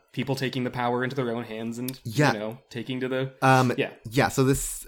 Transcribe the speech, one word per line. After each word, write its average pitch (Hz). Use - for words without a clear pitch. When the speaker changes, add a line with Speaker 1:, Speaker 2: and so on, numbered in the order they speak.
Speaker 1:
people 135
taking 127
the 123
power 123
into 127
their 123
own 117
hands 113
and, 127
Speaker 2:
Yeah. 120
Speaker 1:
you 107
know, 110
taking 127
to 131
the, 131
Speaker 2:
Um, 131
Speaker 1:
yeah. 127
Speaker 2:
yeah, 113
so 135
this, -